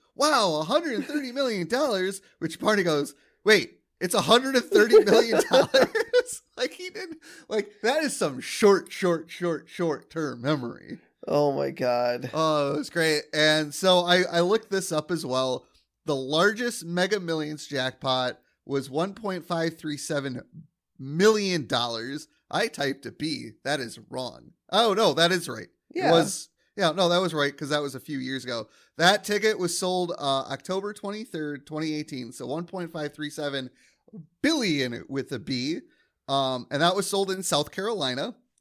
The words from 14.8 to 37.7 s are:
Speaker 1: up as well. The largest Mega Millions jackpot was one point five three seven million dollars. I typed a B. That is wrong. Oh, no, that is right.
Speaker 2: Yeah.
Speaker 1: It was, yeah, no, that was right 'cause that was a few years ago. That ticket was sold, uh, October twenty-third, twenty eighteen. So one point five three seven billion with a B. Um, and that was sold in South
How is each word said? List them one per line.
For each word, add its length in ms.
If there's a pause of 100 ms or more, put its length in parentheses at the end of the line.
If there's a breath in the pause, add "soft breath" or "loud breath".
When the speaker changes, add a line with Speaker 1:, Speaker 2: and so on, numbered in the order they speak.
Speaker 1:
up 180
as 160
well. 400 (400 soft breath)
The 80
largest 680
Mega 340
Millions 480
jackpot 720 (260)
was 240
one 260
point 300
five 320
three 200
seven 460 (560)
million 680
dollars. 600 (240)
I 160
typed 360
a 80
B. 380 (140)
That 160
is 180 (100)
wrong. 440 (180)
Oh, 240
no, 200
that 180
is 160
right. 200 (240)
Speaker 2:
Yeah. 180
Speaker 1:
It 20
was, 380 (260)
yeah, 160
no, 160
that 120
was 140
right 220
'cause 140
that 120
was 140
a 40
few 200
years 240
ago. 240 (280 soft breath)
That 280
ticket 340
was 180
sold, 360
uh, 400
October 400
twenty-third, 760
twenty 280
eighteen. 380
So 140
one 180
point 280
five 200
three 180
seven 400 (720 soft breath)
billion 680
with 240
a 60
B. 420 (480 soft breath)
Um, 420
and 100
that 160
was 100
sold 240
in 120
South 280